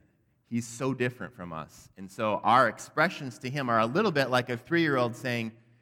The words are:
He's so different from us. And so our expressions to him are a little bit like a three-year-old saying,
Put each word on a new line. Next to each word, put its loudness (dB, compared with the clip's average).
He's -4
so -4
different -4
from -12
us. -12
And -14
so -2
our 6
expressions -4
to -8
him -4
are 4
a 6
little 0
bit 0
like 2
a -4
three-year-old 0
saying, -4